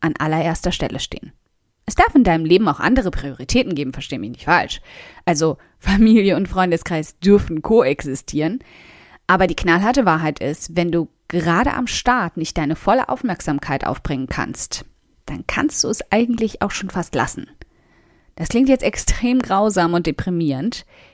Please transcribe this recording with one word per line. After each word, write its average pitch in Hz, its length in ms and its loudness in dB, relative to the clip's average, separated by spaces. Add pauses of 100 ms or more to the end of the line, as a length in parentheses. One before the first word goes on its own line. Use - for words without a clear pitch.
an 160 180 0
allererster 160 520 0
Stelle - 300 -4
stehen. - 320 -12 (560)
Es - 60 -8
darf 453 220 2
in 254 80 6
deinem 160 200 2
Leben 175 220 4
auch 147 140 -2
andere 233 320 0
Prioritäten 151 640 -2
geben, 131 160 -4
versteh 131 260 -10
mich 107 120 -8
nicht - 160 -12
falsch. - 340 0 (440)
Also 160 320 0 (220)
Familie 202 560 6
und 180 140 -2
Freundeskreis 170 720 -2
dürfen 180 420 4
koexistieren. 151 960 0 (720)
Aber 185 180 4
die 165 80 0
knallharte 208 500 2
Wahrheit 160 360 0
ist, 151 340 -6
wenn 175 160 2
du 165 160 0 (220)
gerade 170 460 0
am 247 120 -2
Start 240 520 -2
nicht 175 200 -6
deine 156 160 0
volle 226 340 0
Aufmerksamkeit 156 800 -4
aufbringen 135 400 -4
kannst, - 580 -8 (420)
dann - 200 -10
kannst - 380 -2
du - 40 -2
es - 220 -4
eigentlich 226 500 0
auch 202 120 -2
schon 190 180 -8
fast - 240 -6
lassen. - 320 -4 (880)
Das 165 140 -8
klingt 262 200 2
jetzt 262 140 4
extrem - 560 0
grausam 196 560 2
und 170 140 0
deprimierend, 170 800 -2 (280)